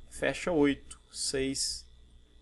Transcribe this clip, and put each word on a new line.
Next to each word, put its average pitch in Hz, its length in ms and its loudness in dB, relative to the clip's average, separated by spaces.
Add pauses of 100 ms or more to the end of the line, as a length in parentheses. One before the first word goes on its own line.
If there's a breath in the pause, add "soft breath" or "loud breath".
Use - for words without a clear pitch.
fecha - 420 -2
oito. 143 480 2 (120)
Seis - 760 -2 (560)